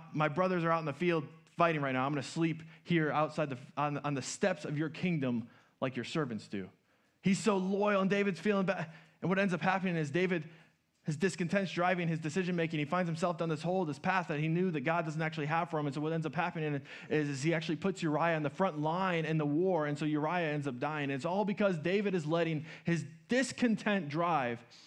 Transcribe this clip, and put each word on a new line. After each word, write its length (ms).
my 160
brothers 360
are 60
out 100
in 40
the 80
field 340
fighting 240
right 120
now. 120
I'm 80
gonna 100
sleep 400
here 280
outside 380
the, 100
on, 260
on 80
the 80
steps 460
of 100
your 140
kingdom 580
like 160
your 80
servants 420
do." 220
He's 160
so 180
loyal, 460
and 80
David's 280
feeling 280
bad. 240
And 100
what 80
ends 160
up 80
happening 340
is 140
David, 340
his 120
discontent's 560
driving 360
his 100
decision-making. 600
He 60
finds 240
himself 300
down 100
this 140
hole, 240
this 120
path 300
that 100
he 100
knew 240
that 100
God 240
doesn't 160
actually 240
have 240
for 80
him. 80
And 80
so 80
what 100
ends 140
up 80
happening 480
is, 220
is 120
he 120
actually 220
puts 260
Uriah 340
in 60
the 80
front 300
line 440
in 140
the 80
war, 400
and 120
so 60
Uriah 480
ends 140
up 120
dying. 260
And 80
it's 120
all 220
because 320
David 360
is 120
letting 400
his 220
discontent 840
drive 480